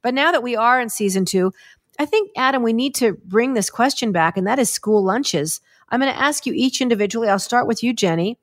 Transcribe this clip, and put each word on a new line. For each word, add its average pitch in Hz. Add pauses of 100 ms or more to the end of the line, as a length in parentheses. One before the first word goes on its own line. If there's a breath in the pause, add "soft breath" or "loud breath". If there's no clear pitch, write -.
But 247
now 294
that 269
we 247
are 240
in 233
season 190
two, 190 (460 loud breath)
I 294
think, 415
Adam, 262
we 226
need 254
to 220 (120)
bring 233
this 202
question 240
back, 165
and 185
that 247
is 226
school 208
lunches. 190 (280 soft breath)
I'm 247
gonna 269
ask 294
you 247
each 254
individually. 226
I'll 196
start 247
with 226
you, 247
Jenny. 190